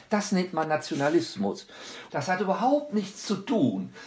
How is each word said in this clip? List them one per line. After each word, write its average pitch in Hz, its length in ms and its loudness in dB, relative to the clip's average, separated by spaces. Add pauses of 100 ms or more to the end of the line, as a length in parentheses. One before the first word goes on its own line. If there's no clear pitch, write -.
Das 202 240 2
nennt 185 180 2
man 156 160 0
Nationalismus. 147 1000 0 (440)
Das 147 160 -2
hat 185 140 0
überhaupt 240 520 2
nichts 202 320 -2
zu 202 120 0
tun 139 560 0 (140)